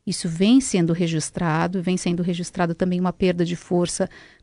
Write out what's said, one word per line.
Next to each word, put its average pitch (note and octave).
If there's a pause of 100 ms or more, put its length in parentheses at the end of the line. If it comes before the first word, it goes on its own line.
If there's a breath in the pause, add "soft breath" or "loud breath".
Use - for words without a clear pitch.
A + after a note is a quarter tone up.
isso F3+
vem G3+
sendo E3+
registrado, E3+
vem F3+
sendo F3
registrado F3
também F3+
uma F3+
perda F3
de E3+
força F3 (340 soft breath)